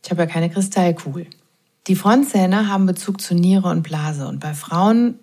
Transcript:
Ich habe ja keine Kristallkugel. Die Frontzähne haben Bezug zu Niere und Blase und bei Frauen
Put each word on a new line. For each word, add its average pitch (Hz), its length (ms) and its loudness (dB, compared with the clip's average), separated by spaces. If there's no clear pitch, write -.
Ich - 60 -18
habe 170 140 0
ja 165 40 0
keine 165 220 -2
Kristallkugel. 175 760 -2
Die 190 100 2
Frontzähne 208 720 2
haben 196 200 2
Bezug 185 340 -4
zu - 140 -4
Niere 185 340 4
und 165 140 -2
Blase 151 440 -6
und 139 120 -8
bei 151 160 -8
Frauen 220 680 2